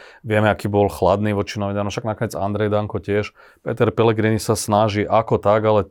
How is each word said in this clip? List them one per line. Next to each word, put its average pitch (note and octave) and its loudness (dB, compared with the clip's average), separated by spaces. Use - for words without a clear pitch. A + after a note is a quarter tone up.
vieme, G#2+ 0
aký G2+ 0
bol G2+ 4
chladný G2+ 2
voči G2+ -6
novinárom. G2+ -4
Však A#2 -8
nakoniec G#2+ -6
Andrej G#2 -2
Danko G#2 -4
tiež. G#2 -4
Peter A2+ 0
Pellegrini A2 2
sa A2 -2
snaží G#2 0
ako G#2+ 0
tak, G#2+ 2
ale G#2 2